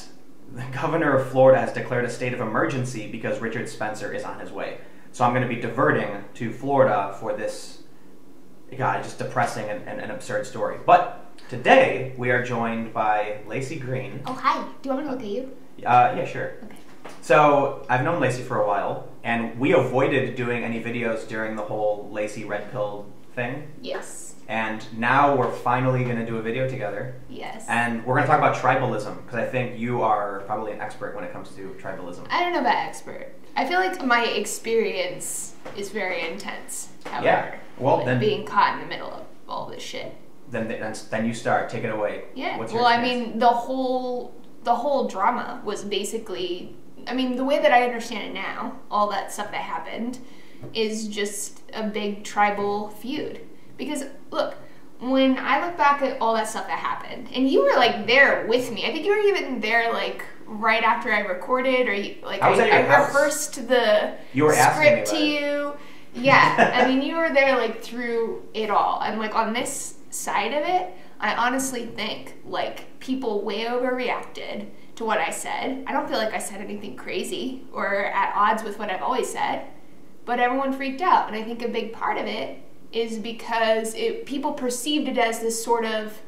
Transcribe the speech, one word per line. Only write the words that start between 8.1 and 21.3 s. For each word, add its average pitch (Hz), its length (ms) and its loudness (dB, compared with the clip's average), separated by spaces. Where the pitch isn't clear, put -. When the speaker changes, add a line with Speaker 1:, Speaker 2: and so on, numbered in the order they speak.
Speaker 1:
God, 117 260 0
just - 140 -10
depressing 113 520 -2
and, 104 200 -6
and, 104 100 -8
and 107 120 -8
absurd 104 340 -4
story. 107 400 -4
But - 400 6
today, 131 680 4
we 123 120 0
are 123 140 4
joined 113 500 -2
by 107 540 2
Lacey 131 320 -4
Green. - 480 -6
Speaker 2:
Oh, 254 60 -4
hi. - 300 0
Do 269 80 -6
you 262 60 0
want 302 100 -2
me 285 40 -4
to 254 60 -4
look - 80 -8
at 202 60 -6
you? 240 220 -4
Speaker 1:
Uh, 123 300 8
yeah, - 100 -2
sure. - 280 -6
Speaker 2:
Okay. - 120 -14
Speaker 1:
So, 147 680 6
I've 127 140 4
known 165 180 2
Lacey 127 200 2
for 110 200 0
a 104 60 4
while, - 420 0
and 113 360 -2
we 151 140 4
avoided 127 640 4
doing 120 280 -2
any 113 180 -4
videos 113 460 -4
during 110 280 -4